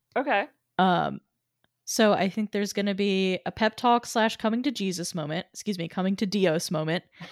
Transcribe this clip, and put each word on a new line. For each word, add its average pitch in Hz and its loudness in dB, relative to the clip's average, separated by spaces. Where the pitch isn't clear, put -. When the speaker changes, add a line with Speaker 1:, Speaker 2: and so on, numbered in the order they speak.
Speaker 1:
Okay. 247 2
Speaker 2:
Um, 170 2
so 214 4
I 190 2
think 208 -4
there's 202 -2
gonna 202 -2
be 190 0
a 185 -4
pep 220 0
talk 240 2
slash 220 0
coming 226 -2
to 285 0
Jesus 185 -4
moment, 156 -4
excuse 202 -6
me, 165 -6
coming 190 0
to 214 -2
Dios 180 2
moment. 160 -2